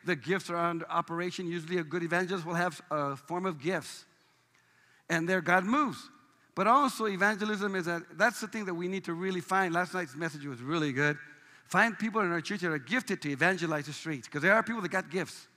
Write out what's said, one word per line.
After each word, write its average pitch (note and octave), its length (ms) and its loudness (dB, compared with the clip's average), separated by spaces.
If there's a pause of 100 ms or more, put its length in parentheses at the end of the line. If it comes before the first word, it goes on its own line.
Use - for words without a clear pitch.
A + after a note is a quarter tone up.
The F3 100 2
gifts E3 360 -2
are E3+ 60 0
on E3+ 340 0
operation. E3+ 560 -2
Usually E3+ 320 -2
a E3 60 0
good E3 180 -2
evangelist F3 420 0
will F3 80 -4
have F3 380 0
a C#3+ 260 0
form F3+ 300 -4
of E3 120 -2
gifts, D#3+ 460 -4 (1040)
and E3 180 0
there F#3 140 2
God F3 240 4
moves. A#3+ 460 0 (440)
But F#3+ 120 2
also B3 400 6
evangelism G3+ 680 0
is F3+ 120 -2
a, E3+ 160 -2 (100)
that's G3+ 300 2
the A3 40 -6
thing G#3+ 200 -6
that F3+ 80 -4
we F3+ 140 -4
need F#3+ 160 -4
to E3+ 100 -4
really F3+ 260 -2
find. F#3 320 2
Last F3 220 0
night's D#3+ 200 -4
message D3+ 300 -6
was C3 160 -8
really D3 320 0
good. D3 240 2 (480)
Find G#3 340 2
people G#3+ 220 0
in F3+ 100 2
our E3 120 0
church G3 180 -6
that E3+ 100 0
are D#3 60 0
gifted F3+ 460 -2
to D3 80 -2
evangelize D#3 560 2
the D3 80 -10
streets, D3 340 -8
'cause C#3+ 140 -4
there F#3+ 120 6
are A3 80 6
people A3+ 200 -4
that F3 80 -4
got F#3 180 -2
gifts. D#3+ 480 -6